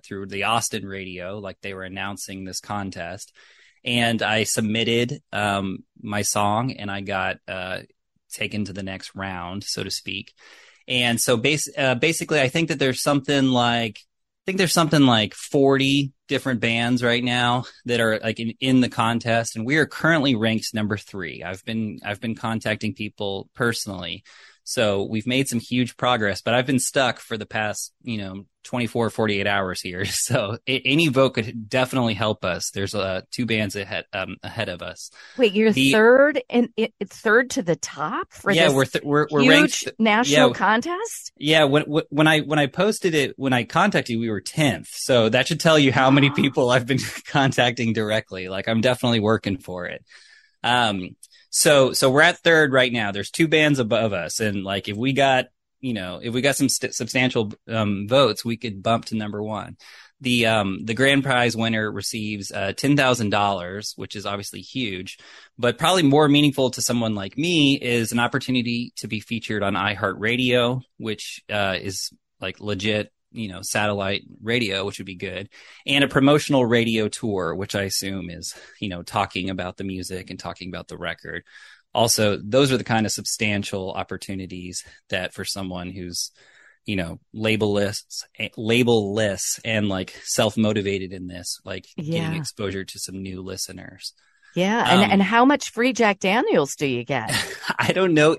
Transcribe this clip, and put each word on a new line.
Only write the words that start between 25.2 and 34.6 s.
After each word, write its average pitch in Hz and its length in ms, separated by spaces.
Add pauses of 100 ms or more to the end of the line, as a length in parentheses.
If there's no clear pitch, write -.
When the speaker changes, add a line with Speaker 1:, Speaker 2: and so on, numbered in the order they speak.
Speaker 1:
made 131 200
some 117 120
huge 123 360
progress, 107 460
but 117 140
I've 127 100
been 131 140
stuck 123 400
for - 180
the 104 80
past, 107 560
you 117 160
know, 98 280 (180)
twenty-four, 117 480
forty-eight 104 340
hours 98 340
here. 92 260
<laughs> 98 40
So 117 560
a-, 131 200
any 147 240
vote 131 260
could 113 340
definitely 127 460
help 110 280
us. 87 280
There's, 98 240
uh, 95 340
two - 160
bands 107 300
ahead, 98 360
um, 95 300
ahead 104 280